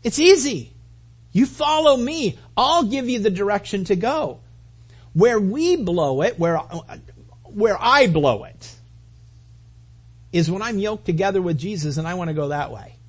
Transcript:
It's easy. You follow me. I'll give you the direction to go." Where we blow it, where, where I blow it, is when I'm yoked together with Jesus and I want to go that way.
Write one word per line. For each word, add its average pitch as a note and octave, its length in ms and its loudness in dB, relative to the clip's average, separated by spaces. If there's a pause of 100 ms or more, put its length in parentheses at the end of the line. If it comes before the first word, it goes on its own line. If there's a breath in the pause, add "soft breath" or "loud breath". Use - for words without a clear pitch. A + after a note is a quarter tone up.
It's - 160 -4
easy. C#4+ 540 4 (600)
You A#3+ 140 4
follow D4+ 500 2
me. C4 420 -4 (180 loud breath)
I'll D4+ 280 2
give B3 240 -4
you B3 120 -2
the G#3 100 0
direction G3+ 540 -4
to F#3+ 120 0
go." G#3+ 440 -4 (720 soft breath)
Where A3 280 4
we D4 340 0
blow E3+ 480 -2
it, - 160 -2
where, E3 200 0 (840)
where - 380 0
I C4 260 4
blow C#3+ 380 2
it, - 300 -20 (1600)
is E3+ 160 2
when F#3+ 140 -4
I'm A3+ 160 -4
yoked G#3 260 -4
together F#3+ 380 0
with E3+ 160 -2
Jesus D3+ 380 -6
and D#3+ 100 -4
I E3+ 80 -6
want F3+ 140 -6
to D#3 60 -4
go D3 140 -2
that C#3+ 220 -6
way. G#2+ 240 -18 (140)